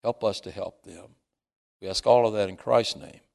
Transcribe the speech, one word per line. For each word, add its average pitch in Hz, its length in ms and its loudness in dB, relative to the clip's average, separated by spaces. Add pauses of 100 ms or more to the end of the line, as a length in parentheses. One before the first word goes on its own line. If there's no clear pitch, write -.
Help 117 200 -4
us 104 180 -2
to 92 100 -16
help 92 320 -12
them. 95 320 -20 (640)
We 95 80 -10
ask - 160 -6
all 117 220 6
of 107 60 0
that 101 160 0
in 92 60 -10
Christ's 120 420 0
name. 78 220 -20 (160)